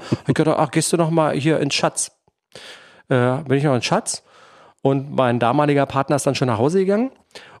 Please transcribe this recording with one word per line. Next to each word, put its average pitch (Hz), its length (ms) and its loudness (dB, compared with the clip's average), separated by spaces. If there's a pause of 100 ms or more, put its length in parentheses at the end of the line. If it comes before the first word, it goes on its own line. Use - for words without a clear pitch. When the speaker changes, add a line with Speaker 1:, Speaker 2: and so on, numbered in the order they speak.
(120)
Speaker 1:
<laughs> - 160 -4
Speaker 2:
Ich 135 60 2
gedacht, 156 260 2
"Ach, 156 120 0
gehst 160 200 0
du 175 60 0
noch 160 120 2
mal 160 240 2
hier 147 280 0
ins 143 140 -2
Schatz?" - 360 -2 (960)
Äh, 127 360 2
bin 135 140 0
ich 139 60 0
noch 147 120 2
ins 113 100 -2
Schatz - 380 -2 (580)
und 139 340 0
mein 123 240 2
damaliger 139 460 2
Partner 135 320 -2
ist - 100 -4
dann 131 80 0
schon 131 140 0
nach 113 80 0
Hause 151 220 2
gegangen 208 320 0 (500)